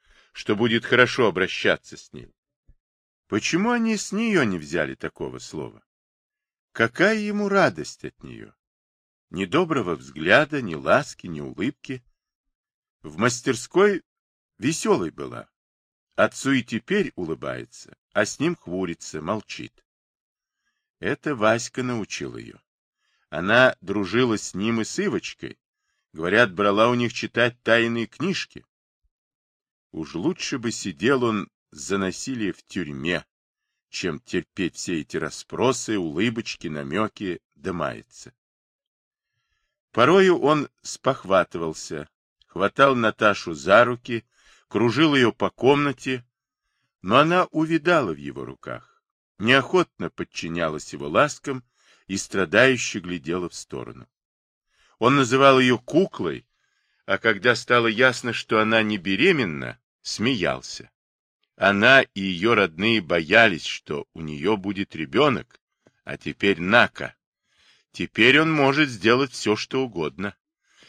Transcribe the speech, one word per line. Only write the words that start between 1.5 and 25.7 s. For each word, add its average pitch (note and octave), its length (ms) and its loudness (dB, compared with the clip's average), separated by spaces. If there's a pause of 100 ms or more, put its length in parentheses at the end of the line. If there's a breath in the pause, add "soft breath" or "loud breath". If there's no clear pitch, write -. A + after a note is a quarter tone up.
с - 160 -20
ней? B1+ 200 -18 (920)
Почему F3 440 0
они A3+ 260 0
с - 160 -8
нее G#3 300 0
не G2 140 0
взяли D2 380 -4
такого B1+ 440 -10
слова? A#1+ 440 -12 (880)
Какая F3 460 2
ему G#3 320 -2
радость C3 560 0
от - 180 -16
нее? A1 300 -18 (800)
Ни F#2+ 140 -4
доброго A#2+ 500 0
взгляда, F2 680 2
ни F2+ 140 -6
ласки, F2+ 520 0
ни D#2+ 120 -10
улыбки. D2 640 -8 (1000)
В D2+ 160 -16
мастерской C#3 840 0 (540)
веселой D3+ 520 -2
была. B1 400 -14 (640)
Отцу A2+ 360 0
и C3 120 0
теперь E3+ 520 -4
улыбается, C2+ 840 -10 (140)
а G#2 140 0
с - 160 -10
ним E3 160 -2
хмурится, - 640 -8
молчит. E2 640 -10 (1120)
Это C#3+ 340 -6
Васька A#2 480 0
научил G#2 540 -6
ее. A1+ 240 -16 (680)
Она G#2+ 500 2
дружила G2+ 580 -2
с - 160 -12
ним A2 280 -4
и - 20 -4
с - 160 -6
Ивочкой. - 580 -6 (540)